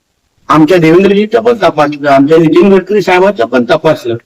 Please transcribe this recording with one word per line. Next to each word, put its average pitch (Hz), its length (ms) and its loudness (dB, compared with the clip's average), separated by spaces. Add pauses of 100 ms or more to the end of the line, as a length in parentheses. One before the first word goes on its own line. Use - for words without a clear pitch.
(480)
आमच्या 156 300 2
देवेंद्रजींचा 196 640 0
पण 233 140 0
तपासलं, 156 560 -2
आमच्या 139 280 2
नितीन 170 360 2
गडकरी 196 280 0
साहेबांचा 185 440 -2
पण 123 180 -2
तपासलं. 117 520 -4 (100)